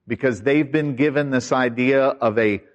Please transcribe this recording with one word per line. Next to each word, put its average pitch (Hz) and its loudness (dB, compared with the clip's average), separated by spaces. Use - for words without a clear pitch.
because 117 -2
they've 139 0
been 147 -2
given 143 0
this 127 -2
idea 127 2
of 117 0
a 104 0